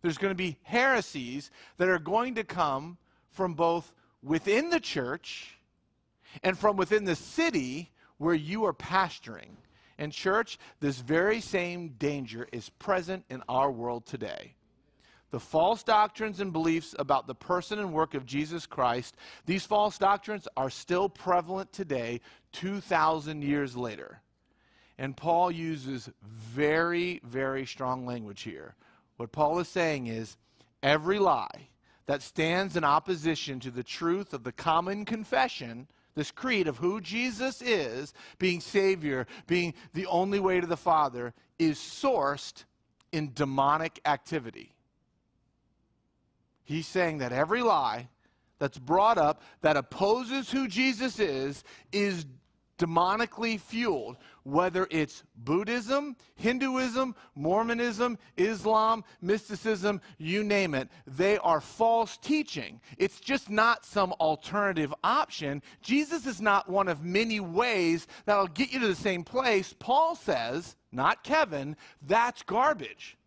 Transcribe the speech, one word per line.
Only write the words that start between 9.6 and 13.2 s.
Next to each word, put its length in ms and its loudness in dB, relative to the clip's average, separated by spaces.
And 140 -6
church, 460 0
this 200 0
very 400 2
same 580 -4
danger 540 -4
is 160 -10
present 600 -2